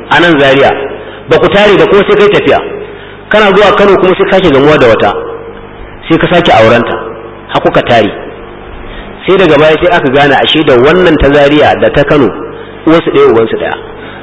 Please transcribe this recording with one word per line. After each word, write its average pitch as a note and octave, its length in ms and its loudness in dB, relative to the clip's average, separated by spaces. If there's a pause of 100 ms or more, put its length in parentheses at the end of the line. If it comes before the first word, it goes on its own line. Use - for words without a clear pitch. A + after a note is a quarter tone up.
a - 140 -2
nan E3+ 180 2
Zaria, C#3 340 2 (540)
ba - 140 0
ku - 120 0
tare G3+ 240 2
ba, D#3+ 120 4
kuma F#3+ 160 4
sai G3+ 160 0
kai G#3 120 4
tafiya, C#3 300 2 (640)
kana G#3 260 0
zuwa G3 240 4
Kano G3 220 2
kuma F3+ 180 2
sai F#3+ 160 0
kake F#3 200 2
gamuwa D3 280 2
da C3 100 2
wata, A2 240 2 (920)
sai D#3+ 160 0
ka E3 120 2
sake F3 240 0
aurenta, A2+ 420 2 (480)
har - 180 -6
kuka - 200 0
tare. A2+ 280 0 (1080)
Sai F3+ 160 0
daga E3 220 2
baya D#3 160 4
sai E3 160 0
aka E3 200 0
gane C#3 240 2
ashe B2+ 280 0
da D3 140 2
wannan D#3+ 420 2
ta C#3+ 120 0
Zaria C#3+ 440 2
da A2 160 0
ta D3 140 0
Kano C#3+ 260 2 (520)
uwarsu E3 280 2
ɗaya C#3+ 200 4
ubansu A2+ 280 0
ɗaya, D#2+ 180 -6 (480)